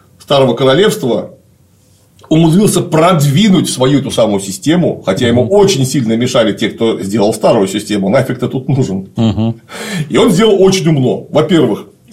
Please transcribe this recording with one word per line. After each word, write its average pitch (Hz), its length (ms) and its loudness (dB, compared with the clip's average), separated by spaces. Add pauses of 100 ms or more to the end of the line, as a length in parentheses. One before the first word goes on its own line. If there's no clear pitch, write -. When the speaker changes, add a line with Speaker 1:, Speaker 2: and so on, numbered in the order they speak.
(200)
Speaker 1:
старого 135 360 0
королевства, 135 800 0 (920)
умудрился 165 520 2
продвинуть 160 880 2
свою 131 300 0
эту 110 100 -6
самую 104 300 0
систему, 139 680 -2
хотя 120 220 -2
ему 120 160 2
Speaker 2:
Мгм. 113 100 -4
Speaker 1:
очень 139 320 2
сильно 117 320 -2
мешали 117 360 0
те, 104 160 -4
кто 113 340 -2
сделал 101 300 0
старую 104 340 0
систему, 98 420 -4
нафиг 131 300 -2
ты 123 80 -4
тут 131 200 -8
нужен. 127 480 -4
Speaker 2:
Мгм. 110 440 -2 (500)
Speaker 1:
И 220 80 -2
он 247 140 4
сделал 196 320 2
очень 190 240 2
умно. 127 420 0
Во-первых, 143 560 0 (280)